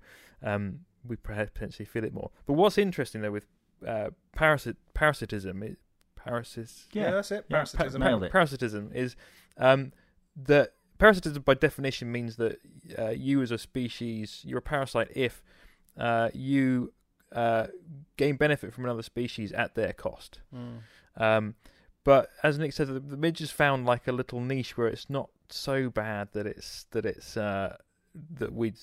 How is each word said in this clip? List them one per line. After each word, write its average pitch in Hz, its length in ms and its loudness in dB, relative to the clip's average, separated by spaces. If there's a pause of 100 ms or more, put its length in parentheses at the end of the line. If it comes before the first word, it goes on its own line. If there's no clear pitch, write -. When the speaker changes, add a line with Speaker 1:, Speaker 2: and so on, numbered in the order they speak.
(420)
Speaker 1:
um, 104 380 -4 (260)
we 120 100 -8
perhaps 107 380 -6
potentially 107 320 -10
feel 113 180 -6
it - 100 -6
more. - 160 -8 (160)
But 143 80 0
what's 196 240 4
interesting 175 420 -2
though 107 100 -4
with, 104 160 -6 (400)
uh, 107 240 -4 (260)
parasit-, 151 400 2 (180)
parasitism, 104 680 -2
it, 113 160 -10 (400)
parasis- 117 760 -10
Speaker 2:
Yeah. 208 120 -2
Speaker 3:
Yeah, 175 80 0
that's 202 180 -2
it. 208 180 -6
Speaker 2:
Yeah, - 160 2
Speaker 3:
Parasitism. 135 360 -2
Speaker 2:
nailed 117 240 2
it. - 80 -4
Speaker 1:
Parasitism 123 640 2
is, 127 220 -4 (400)
um, 135 360 6 (440)
that 143 380 6 (240)
parasitism 175 460 6
by 135 100 8
definition 135 580 -2
means 117 240 -6
that, 113 240 -2 (380)
uh, 113 120 -2
you 135 300 2
as 120 100 0
a 117 60 -2
species, 113 880 -6
you're 127 140 -4
a 120 40 -8
parasite 131 520 0
if, 127 280 -2 (540)
uh, 117 380 2
you, 131 580 0 (400)
uh, 113 360 2 (500)
gain 143 180 2
benefit 147 380 0
from 127 100 -8
another 117 180 -2
species 113 500 -6
at 113 240 -2
their 98 180 0
cost. - 460 -10 (140)
Speaker 3:
Mm. 120 260 -12 (360)
Speaker 1:
Um, 110 380 2 (500)
but 139 240 8 (140)
as 147 160 2
Nick 147 160 -2
said, 147 140 -2
the, 131 120 -4
the 139 160 -12
midge 165 220 0
has 151 120 -8
found, 139 360 2
like, 123 200 2
a 131 60 0
little 123 280 -4
niche 127 360 -4
where 117 120 2
it's - 200 -8
not 139 220 -6 (180)
so 135 400 -2
bad 107 440 -4
that 104 140 -4
it's, - 440 -12
that 110 160 -2
it's, - 300 -8
uh, 98 400 -2 (580)
that 131 180 -6
we'd, 113 300 -4